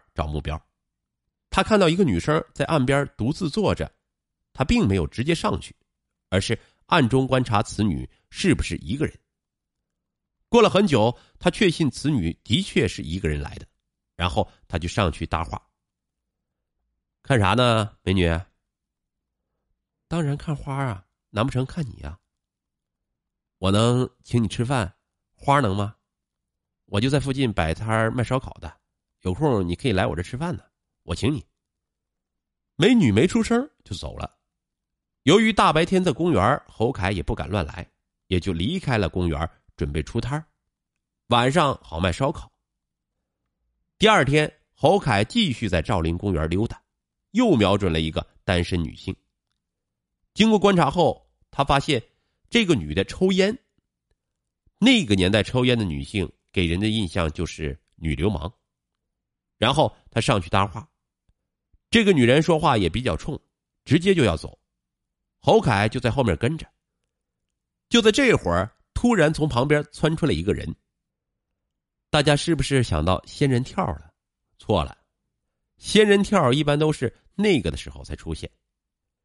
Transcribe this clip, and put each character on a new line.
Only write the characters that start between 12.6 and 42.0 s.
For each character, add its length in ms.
确 280
是 140
一 180
个 80
人 120
来 140
的， 120
然 120
后 220
他 140
就 80
上 240
去 120
搭 200
话 200
：“看 160
啥 160
呢， 480
美 100
女 160
？”“当 160
然 140
看 180
花 300
啊， 200
难 140
不 60
成 160
看 240
你 120
啊 180
？”“我 140
能 360
请 180
你 60
吃 180
饭， 300
花 260
能 160
吗？ 220
我 160
就 100
在 80
附 140
近 200
摆 220
摊 140
儿 240
卖 100
烧 160
烤 220
的， 120
有 120
空 320
你 80
可 140
以 40
来 140
我 80
这 80
吃 140
饭 180
呢， 80
我 120
请 200
你。” 100
美 180
女 160
没 160
出 160
声 260
就 140
走 200
了。 220
由 160
于 120
大 200
白 120
天 200
在 80
公 180
园， 380
侯 240
凯 180
也 120
不 120
敢 140
乱 180
来， 240
也 100
就 140
离 260
开 200
了 100
公 180
园， 240
准 160
备 120
出 180
摊 180
儿， 80
晚 220
上 320
好 160
卖 140